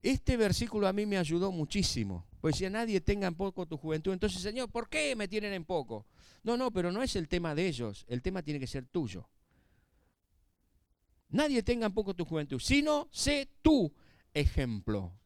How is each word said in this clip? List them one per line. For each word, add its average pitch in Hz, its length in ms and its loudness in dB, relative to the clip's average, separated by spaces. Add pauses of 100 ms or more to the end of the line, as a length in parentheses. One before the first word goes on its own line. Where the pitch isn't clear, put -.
Este 262 360 2
versículo 214 500 2
a 190 60 4
mí 208 120 0
me 202 140 0
ayudó 175 320 2
muchísimo. 135 760 -2 (140)
Pues 156 140 2
decía, 185 160 -2
"Nadie 214 300 0
tenga 202 260 0
en 175 80 -2
poco 185 320 -4
tu 165 100 -8
juventud". 160 360 -2
Entonces, 185 280 -2
"Señor, 220 300 -6
¿por 240 180 -6
qué 294 280 0
me 208 100 -2
tienen 208 260 -4
en 175 120 -6
poco?". 117 420 -4 (360)
No, 233 140 0
no, 254 160 0
pero 175 180 0
no 196 120 -2
es - 120 -2
el 170 140 -2
tema 170 260 0
de 175 140 0
ellos, 117 400 -6
el 123 120 -4
tema 185 220 -4
tiene 147 160 -4
que 131 80 -6
ser 127 200 -8
tuyo. 107 420 -4 (2000)
"Nadie 269 340 2
tenga 233 240 0
en 196 80 0
poco 196 200 -2
tu 175 100 -4
juventud, 147 340 -4
sino 294 540 2
sé 277 360 0 (140)
tú 254 320 6 (400)
ejemplo 110 800 0 (140)